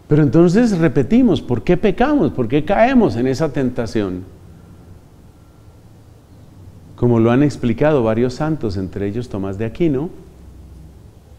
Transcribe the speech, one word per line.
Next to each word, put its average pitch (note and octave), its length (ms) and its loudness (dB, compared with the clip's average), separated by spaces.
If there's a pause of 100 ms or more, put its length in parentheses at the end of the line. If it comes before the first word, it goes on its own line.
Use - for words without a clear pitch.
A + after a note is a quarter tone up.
Pero D3+ 160 4
entonces F3 540 4
repetimos, D#3+ 640 2
¿por A#2 220 -4
qué F3+ 120 2
pecamos? A3 560 0
¿Por A#2+ 160 -2
qué C#3+ 160 0
caemos A3 540 2
en B2+ 100 0
esa C3+ 240 -2
tentación? A2 720 -4 (2750)
Como A#2+ 240 2
lo A2+ 100 4
han C3 140 2
explicado C#3 600 0
varios A#2 320 -2
santos, C#3+ 420 -6
entre G2 300 -6
ellos A#2+ 200 -8
Tomás G2 300 -8
de A2 80 -6
Aquino, D3+ 440 -2 (1300)